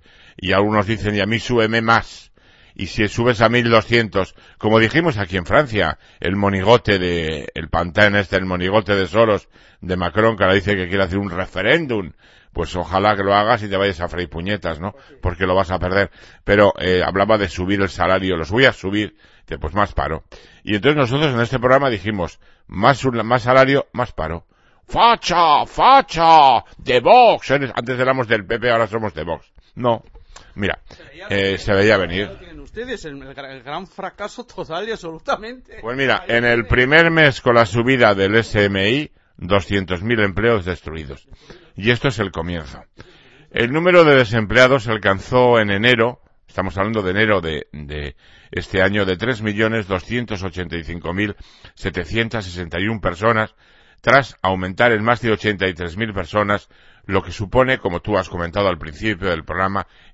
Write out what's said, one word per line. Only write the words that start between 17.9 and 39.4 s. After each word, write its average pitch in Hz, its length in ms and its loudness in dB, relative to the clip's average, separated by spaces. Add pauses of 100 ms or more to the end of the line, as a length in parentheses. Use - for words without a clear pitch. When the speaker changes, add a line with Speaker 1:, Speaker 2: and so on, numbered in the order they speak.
Speaker 1:
los 80 160 -6
voy 127 140 4
a 117 80 4
subir, 101 420 -6 (320)
dice, 80 120 -10
"Pues 76 140 -8
más 101 200 -2
paro". 73 320 -6 (380)
Y 104 120 -2
entonces 131 220 2
nosotros 139 360 0
en 117 80 0
este 120 160 -2
programa 131 320 2
dijimos, 98 500 -6 (280)
"Más, 120 380 0
más 117 360 0
salario, 131 500 4
más 123 200 -4
paro". 80 340 -8 (400)
"Facha, 170 800 2
facha, 165 1000 6 (140)
de 123 220 0
Vox, 196 500 6
eres", 135 240 0
antes 123 260 -6
éramos 131 280 0
del 107 180 0
P 113 140 -4
P, 120 100 0
ahora 117 160 2
somos 107 300 -6
de 78 80 -8
Vox. 82 280 -8 (240)
No, 117 280 -2 (520)
mira, 98 240 -4 (100)
Speaker 2:
Se - 140 -20
veía - 260 -20
Speaker 1:
eh, 98 140 -2
Speaker 2:
venir. 98 160 -2
Speaker 1:
se 107 140 -2
veía 101 240 4
venir. 92 300 -2
Speaker 2:
Lo 98 100 -18
tienen - 220 -20
ustedes, 226 460 -14
el, 139 160 -16
el 135 140 -20
gra-, 135 160 -16
el 131 100 -20
gran 151 240 -12
fracaso 202 600 -14
total 175 440 -10
y - 40 -8
absolutamente. 214 880 -10
Speaker 1:
Pues 113 140 -6
mira, 127 280 0
Speaker 2:
Ahí 113 140 0
Speaker 1:
en 120 80 0
el 117 180 2
Speaker 2:
tiene. 104 60 -8
Speaker 1:
primer 147 420 4
mes 156 300 4
con 123 120 4
la 117 140 6
subida 117 480 4
del 98 200 2
S 110 280 2
M 98 260 0
I, 143 220 -2 (260)
doscientos 92 640 -2